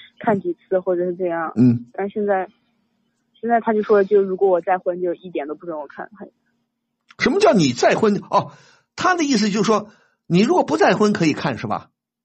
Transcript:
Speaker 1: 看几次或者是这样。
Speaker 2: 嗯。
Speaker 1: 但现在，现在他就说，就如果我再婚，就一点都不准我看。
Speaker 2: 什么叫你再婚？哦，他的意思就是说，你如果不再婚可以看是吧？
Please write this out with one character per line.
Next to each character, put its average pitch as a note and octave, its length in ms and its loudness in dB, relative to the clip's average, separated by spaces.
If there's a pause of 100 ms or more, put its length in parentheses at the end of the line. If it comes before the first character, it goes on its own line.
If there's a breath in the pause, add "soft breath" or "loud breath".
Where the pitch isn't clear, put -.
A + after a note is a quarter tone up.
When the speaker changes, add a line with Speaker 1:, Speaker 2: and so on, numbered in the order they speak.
(180 loud breath)
Speaker 1:
看 G3+ 220 0
几 F3 140 -6
次 - 260 -4
或 F#3 160 -2
者 F3 80 -2
是 F3+ 100 -4
这 F3+ 120 -6
样。 E3 300 -4
Speaker 2:
嗯。 A#2+ 360 2
Speaker 1:
但 G3 160 -6
现 A2 160 -6
在， E3+ 240 -2 (920)
现 A3+ 120 -6
在 A#3 100 2
他 A3+ 140 -2
就 G#3+ 80 0
说， G3+ 200 4
就 G3 200 4
如 F#3 160 -4
果 G3 100 2
我 F3 140 2
再 F#3 160 0
婚， F3+ 240 -4
就 F3 100 -2
一 F#3 160 -12
点 E3 180 -8
都 D3+ 80 -8
不 E3 120 -16
准 D#3+ 120 -10
我 C#3+ 80 -12
看。 - 240 -16 (1080)
Speaker 2:
什 - 120 0
么 F4+ 80 0
叫 G4+ 140 6
你 D3 220 2
再 C#4+ 220 2
婚？ G#3 180 2 (160)
哦， - 220 -2 (440 loud breath)
他 F4+ 180 0
的 F4 100 -2
意 C#4 120 0
思 G#3 140 0
就 G#3+ 120 0
是 E3+ 40 2
说， G#3 240 0 (360 loud breath)
你 E3+ 140 2
如 C4 140 2
果 E4+ 100 2
不 D#4 140 -2
再 B3 160 4
婚 G#3 180 2
可 E3 140 0
以 C3+ 80 0
看 B2+ 240 -6
是 - 80 -10
吧？ G2+ 240 -8 (340)